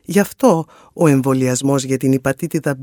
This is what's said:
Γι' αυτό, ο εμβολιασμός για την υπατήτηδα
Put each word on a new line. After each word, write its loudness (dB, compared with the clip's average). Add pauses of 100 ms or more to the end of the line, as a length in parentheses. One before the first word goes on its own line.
Γι' 0
αυτό, 2 (280)
ο 2
εμβολιασμός 0
για -4
την 0
υπατήτηδα -4